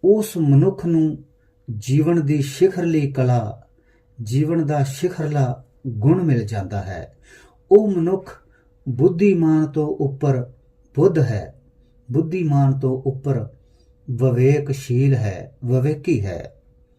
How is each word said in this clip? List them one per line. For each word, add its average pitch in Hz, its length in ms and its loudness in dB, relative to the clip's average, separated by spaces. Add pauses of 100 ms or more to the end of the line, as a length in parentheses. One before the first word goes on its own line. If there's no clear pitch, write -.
ਉਸ 208 340 2
ਮਨੁੱਖ 160 480 2
ਨੂੰ 160 380 0 (540)
ਜੀਵਨ 151 480 0
ਦੀ 143 160 0
ਸਿਖਰਲੀ 165 720 0
ਕਲਾ, 123 560 -2 (560)
ਜੀਵਨ 151 420 0
ਦਾ 143 180 0
ਸਿਖਰਲਾ 147 800 -4 (240)
ਗੁਣ 131 360 2
ਮਿਲ 127 200 2
ਜਾਂਦਾ 104 380 -6
ਹੈ। 87 360 -14 (540)
ਉਹ 208 200 6
ਮਨੁੱਖ 185 500 -2 (480)
ਬੁੱਧੀਮਾਨ 160 760 2
ਤੋਂ 151 200 -2
ਉੱਪਰ 135 640 -2 (440)
ਬੁੱਧ 160 240 4
ਹੈ, 113 420 -4 (500)
ਬੁੱਧੀਮਾਨ 147 680 0
ਤੋਂ 131 300 -2
ਉੱਪਰ 135 400 -4 (640)
ਵਿਵੇਕਸ਼ੀਲ 131 1000 2
ਹੈ, 101 520 -6
ਵਿਵੇਕੀ 131 600 0
ਹੈ। 85 360 -12 (380)